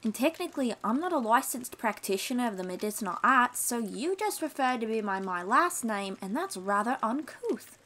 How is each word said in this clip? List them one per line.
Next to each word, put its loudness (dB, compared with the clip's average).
And 0
technically, 0
I'm 2
not 0
a 2
licensed 0
practitioner 0
of -2
the -4
medicinal -4
arts, 6
so 0
you -2
just -2
referred 0
to -2
me 0
by -2
my -2
last 2
name, -2
and -6
that's -4
rather 0
uncouth. -4